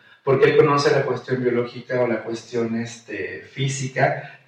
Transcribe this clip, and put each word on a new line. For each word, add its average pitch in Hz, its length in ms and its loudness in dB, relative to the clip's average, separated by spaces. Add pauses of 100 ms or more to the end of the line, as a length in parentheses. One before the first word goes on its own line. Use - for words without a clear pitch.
(240)
porque 139 260 4
él 147 60 2
conoce 147 340 6
la 131 120 2
cuestión 123 400 -4
biológica 120 580 -2
o 123 60 2
la 110 160 -2
cuestión, 113 580 -4
este, 101 680 -10
física, - 960 -2